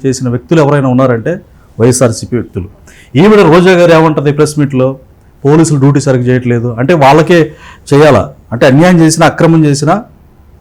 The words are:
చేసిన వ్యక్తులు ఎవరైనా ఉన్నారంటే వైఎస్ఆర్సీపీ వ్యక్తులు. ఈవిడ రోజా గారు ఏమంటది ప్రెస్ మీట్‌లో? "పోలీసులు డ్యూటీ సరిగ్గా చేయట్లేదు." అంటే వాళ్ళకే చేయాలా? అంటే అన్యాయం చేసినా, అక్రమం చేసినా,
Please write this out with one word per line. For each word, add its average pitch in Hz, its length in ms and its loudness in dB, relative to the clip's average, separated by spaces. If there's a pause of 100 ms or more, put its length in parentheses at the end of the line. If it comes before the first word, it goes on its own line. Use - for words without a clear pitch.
చేసిన 127 240 -4
వ్యక్తులు 123 320 -4
ఎవరైనా 139 280 0
ఉన్నారంటే 127 500 -2 (400)
వైఎస్ఆర్సీపీ 120 580 -2
వ్యక్తులు. 95 320 -10 (460)
ఈవిడ 208 240 4
రోజా 175 320 4
గారు 175 200 2
ఏమంటది 156 400 0
ప్రెస్ 147 280 -2
మీట్‌లో? 135 380 -2 (480)
"పోలీసులు 151 340 2
డ్యూటీ 143 200 2
సరిగ్గా 127 280 -2
చేయట్లేదు." 123 520 -4
అంటే 139 140 -2
వాళ్ళకే 156 580 2 (420)
చేయాలా? 139 400 2 (180)
అంటే 139 140 -2
అన్యాయం 165 340 2
చేసినా, 160 260 0
అక్రమం 160 400 0
చేసినా, 147 380 -2 (580)